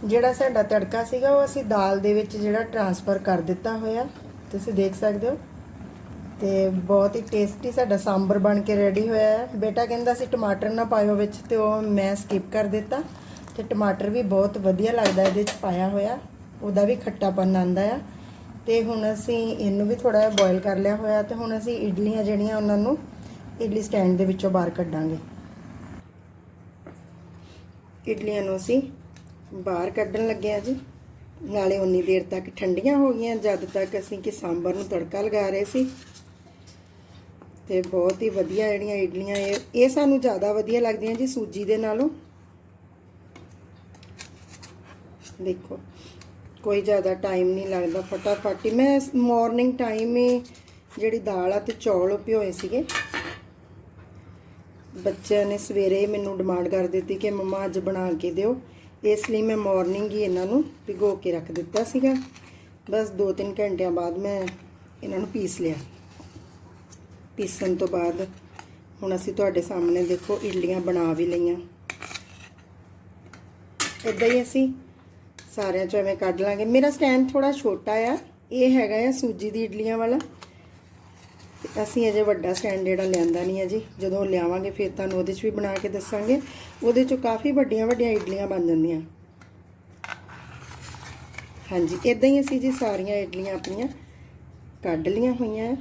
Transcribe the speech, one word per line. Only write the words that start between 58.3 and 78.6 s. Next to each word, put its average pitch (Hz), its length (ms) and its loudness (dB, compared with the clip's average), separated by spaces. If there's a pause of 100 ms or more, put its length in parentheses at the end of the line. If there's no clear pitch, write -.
ਦਿਓ," 208 300 0 (440)
ਇਸ 208 260 2
ਲਈ 220 120 0
ਮੈਂ 220 140 2
ਮਾਰਨਿੰਗ 196 540 0
ਹੀ 208 120 -2
ਇਹਨਾਂ 185 240 0
ਨੂੰ 254 180 2 (220)
ਭਿਗੋ 196 300 0
ਕੇ 180 160 -2
ਰੱਖ 165 200 -4
ਦਿੱਤਾ 175 320 -2
ਸੀਗਾ। 262 300 2 (760)
ਬਸ 214 180 0
ਦੋ 196 240 -2
ਤਿੰਨ 196 280 -4
ਘੰਟਿਆਂ 185 300 0
ਬਾਅਦ 175 280 -2
ਮੈਂ 196 280 -2 (560)
ਇਹਨਾਂ 196 160 -6
ਨੂੰ 196 100 -4
ਪੀਸ 190 320 -4
ਲਿਆ। 160 140 0 (1600)
ਪੀਸਣ 185 380 -2
ਤੋਂ 180 140 -2
ਬਾਅਦ 175 380 -2 (760)
ਹੁਣ 190 140 -2
ਅਸੀਂ 180 160 -6
ਤੁਹਾਡੇ 190 300 0
ਸਾਹਮਣੇ 175 400 0
ਦੇਖੋ 180 400 -2
ਇਡਲੀਆਂ 185 380 -2
ਬਣਾ 170 320 0
ਵੀ 170 140 0
ਲਈਆਂ। 175 300 0 (2500)
ਇੱਦਾਂ 226 220 2
ਹੀ 247 140 4
ਅਸੀਂ 262 300 2 (840)
ਸਾਰਿਆਂ 190 300 0
'ਚੋਂ 196 140 0
ਐਵੇਂ 196 160 0
ਕੱਢ 185 240 -2
ਲਾਂਗੇ। 202 240 0
ਮੇਰਾ 262 260 6
ਸਟੈਂਡ 262 420 2
ਥੋੜ੍ਹਾ 277 200 4
ਛੋਟਾ 208 400 -2
ਆ, 226 260 0 (340)
ਇਹ 254 240 6